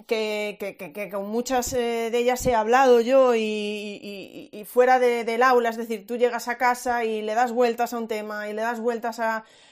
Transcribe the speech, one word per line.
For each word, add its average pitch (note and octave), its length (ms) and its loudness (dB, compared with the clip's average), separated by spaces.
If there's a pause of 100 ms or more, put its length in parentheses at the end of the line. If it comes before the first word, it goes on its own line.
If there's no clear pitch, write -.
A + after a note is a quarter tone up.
que, G#3+ 520 -4
que, G3 180 -10
que, E3+ 160 -14
que G3+ 160 -10
con G3+ 180 -8
muchas, B3 460 -2
eh, A#3 380 -2
de A#3+ 80 0
ellas A#3+ 260 0
he B3+ 80 2
hablado A#3+ 480 6
yo B3+ 320 6
y, A3+ 80 2
y, G#3 1080 -8
y, G#3+ 80 -14
y G#3 60 -14
fuera B3+ 340 4
de, A#3+ 240 2
del A3+ 200 -2
aula, B3 260 4
es A3+ 80 -6
decir, A3+ 280 -6
tú A#3+ 120 -8
llegas A#3 300 0
a A#3+ 100 -4
casa A#3+ 460 0
y A3 200 -4
le G#3+ 100 -4
das A#3+ 180 0
vueltas A#3 420 0
a A#3+ 40 -6
un A3+ 100 -8
tema G#3+ 400 -8
y G#3+ 60 -8
le G#3+ 80 -6
das A3+ 180 -4
vueltas A#3 400 -4
a, A3 240 -2 (280)